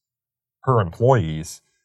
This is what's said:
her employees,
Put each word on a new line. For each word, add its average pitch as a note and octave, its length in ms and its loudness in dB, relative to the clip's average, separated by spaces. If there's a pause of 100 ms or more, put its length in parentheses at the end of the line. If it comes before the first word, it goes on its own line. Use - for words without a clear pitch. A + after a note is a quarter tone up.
(640)
her B2 160 0
employees, E2+ 840 0 (220)